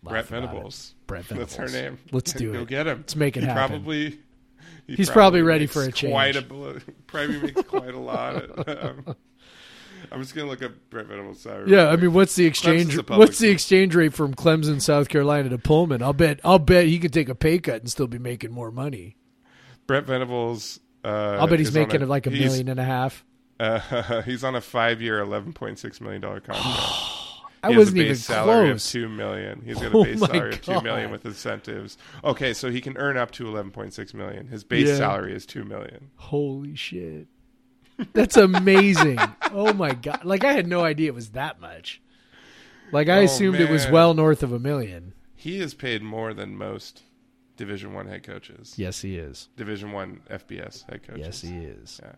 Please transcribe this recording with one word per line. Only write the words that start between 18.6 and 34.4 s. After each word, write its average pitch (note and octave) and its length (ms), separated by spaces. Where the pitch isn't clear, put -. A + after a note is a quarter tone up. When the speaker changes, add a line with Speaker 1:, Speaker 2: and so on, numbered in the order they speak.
Speaker 1:
money. A#2 460
Speaker 2:
Brett C#3 180
Venables, B2 760
uh, G#2+ 40
Speaker 1:
I'll - 60
bet E3 120
he's D#3 120
Speaker 2:
is C#3 60
on D#3 80
Speaker 1:
making C#3 180
Speaker 2:
a, C3+ 40
Speaker 1:
like C#3 200
a C3 40
Speaker 2:
he's, C3+ 140
Speaker 1:
million C3 240
and C3 100
a B2+ 60
half. C3 400
Speaker 2:
uh, A2+ 640
<laughs> - 40
he's B2+ 180
on C3 100
a A#2+ 60
five-year, A2+ 600
eleven G2+ 340
point G#2 240
six - 240
million G2+ 180
dollar G2+ 200
contract. G#2 280
Speaker 1:
<sighs> - 960
I G3+ 60
Speaker 2:
He A#3 40
has A#3 40
a - 20
Speaker 1:
wasn't G3 180
Speaker 2:
base E3+ 80
Speaker 1:
even C3+ 120
Speaker 2:
salary D3 520
Speaker 1:
close. A2+ 180
Speaker 2:
of - 60
two A#2 160
million. G#2 560
He's A2+ 160
got A#2+ 140
Speaker 1:
<laughs> - 0
Oh A3 80
Speaker 2:
a - 20
base A3 160
Speaker 1:
my G3+ 60
Speaker 2:
salary B2 260
of - 100
two F#3 200
million A2+ 240
Speaker 1:
God. G#2+ 60
Speaker 2:
with G#2 120
incentives. G#2 720
Okay, C3 300
so B2 180
he B2 120
can C3 160
earn C#3 180
up A#2+ 160
to A#2 160
eleven G#2 220
point G2+ 240
six G#2+ 180
million. G#2 360